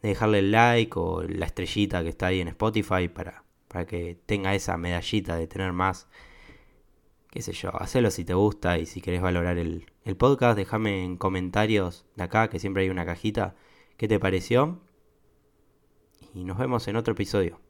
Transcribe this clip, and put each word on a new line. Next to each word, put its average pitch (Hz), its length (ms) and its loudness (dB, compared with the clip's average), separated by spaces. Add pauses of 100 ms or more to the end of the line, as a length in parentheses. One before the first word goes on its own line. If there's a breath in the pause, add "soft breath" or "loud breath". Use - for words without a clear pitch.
de 110 80 0
dejarle 104 300 4
el 98 120 4
like 117 440 6
o 85 260 -2
la 85 240 -4
estrellita 92 560 0
que 82 80 -2
está 92 160 -2
ahí 92 140 2
en 85 80 -4
Spotify 95 600 0
para, - 360 -12 (240)
para 90 180 -6
que 87 400 -8
tenga 98 280 0
esa 95 220 -2
medallita 87 600 -2
de 82 100 -2
tener 92 260 -4
más. 92 360 -2 (1200 loud breath)
Qué - 100 -10
sé 92 120 -10
yo, 90 180 -8 (100)
hacelo 117 300 2
si 85 160 -6
te 90 80 -2
gusta 92 440 2
y 82 60 -2
si - 160 -14
querés 90 220 -4
valorar 87 340 0
el, 85 340 -6 (140)
el 98 140 -6
podcast, 123 400 4
déjame 101 440 -2
en 90 140 -6
comentarios 95 880 0 (120)
de 90 80 -4
acá, 110 260 2
que - 80 -6
siempre 95 240 -2
hay 95 80 2
una 90 160 -4
cajita, 95 500 -4 (400 soft breath)
qué 113 100 -4
te 104 140 4
pareció. 120 640 2 (1500)
Y 90 100 -10
nos 92 140 -6
vemos 127 300 -2
en 104 80 -2
otro 113 160 0
episodio. 95 580 0